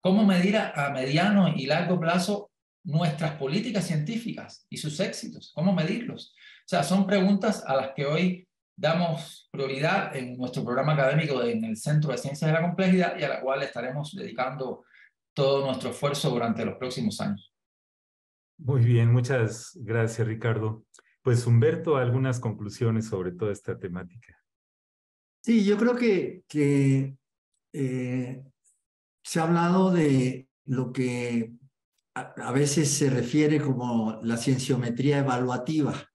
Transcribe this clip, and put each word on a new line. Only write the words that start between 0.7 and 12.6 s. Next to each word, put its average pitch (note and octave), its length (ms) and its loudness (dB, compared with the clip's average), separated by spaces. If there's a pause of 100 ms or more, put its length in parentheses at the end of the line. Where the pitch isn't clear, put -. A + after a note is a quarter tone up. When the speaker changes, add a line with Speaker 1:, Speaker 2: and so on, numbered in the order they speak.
Speaker 1:
a C#3 40 -4
mediano D#3+ 640 4
y C3 120 -4
largo E3 340 0
plazo F3+ 500 0 (340)
nuestras D#3 520 -2
políticas F#3+ 500 -2
científicas - 840 -6
y - 80 -12
sus - 220 -8
éxitos? - 560 -8
¿Cómo F3+ 180 2
medirlos? F3+ 640 -4
O - 320 -20
sea, E3 140 0
son F#3+ 240 2
preguntas G3 580 2
a C3+ 120 0
las - 180 -2
que C#3+ 100 -4
hoy F3+ 440 0 (280)
damos E3 760 -2
prioridad C#3+ 640 -2
en B2 200 -8
nuestro B2+ 280 -6
programa C3+ 300 0
académico C#3+ 460 2
de, A#2+ 120 0
en A2 120 -2
el A2 120 -4
Centro D3+ 340 0
de A#2+ 80 -2
Ciencias D3 320 -2
de - 20 4
la E3 140 2